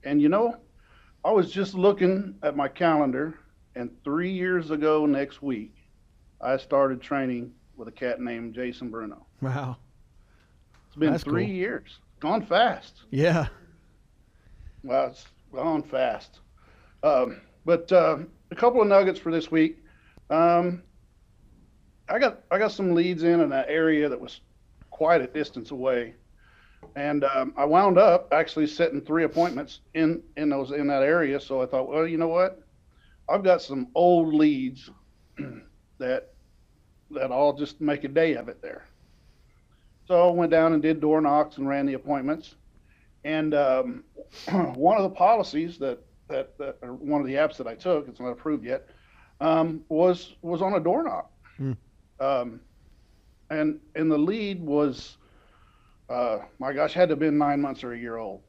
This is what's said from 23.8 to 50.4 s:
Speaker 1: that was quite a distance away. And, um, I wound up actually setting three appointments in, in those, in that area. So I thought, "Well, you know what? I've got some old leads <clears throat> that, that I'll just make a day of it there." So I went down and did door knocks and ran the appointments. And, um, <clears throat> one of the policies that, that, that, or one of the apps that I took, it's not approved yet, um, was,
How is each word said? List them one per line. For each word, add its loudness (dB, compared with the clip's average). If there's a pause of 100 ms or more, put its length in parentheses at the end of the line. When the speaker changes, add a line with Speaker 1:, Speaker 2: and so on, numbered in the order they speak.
Speaker 1:
that -6
was -18 (500)
quite 2
a -4
distance -8
away. -4 (840)
And, -2
um, 0
I 0
wound 6
up 6
actually 0
setting -2
three -2
appointments -2 (140)
in, 0 (140)
in -2
those, -4
in -4
that 2
area. 2
So -4
I -2
thought, -2
"Well, -2
you -4
know 0
what? 0 (640)
I've 0
got 6
some -6
old 4
leads 0 (480)
<clears throat> -16
that, -6 (760)
that -6
I'll 2
just -8
make -2
a -6
day 2
of -10
it -16
there." -14 (1200)
So 6
I 4
went 2
down 6
and 2
did 2
door 4
knocks 0
and -4
ran -2
the -2
appointments. -6 (680)
And, -2
um, 0 (200)
<clears throat> -4
one 4
of 2
the -2
policies 0
that, -6 (280)
that, -8
that, -10
or -14
one -2
of -4
the -6
apps 0
that -10
I -10
took, -2
it's -20
not -8
approved -6
yet, -8 (520)
um, 0
was, 0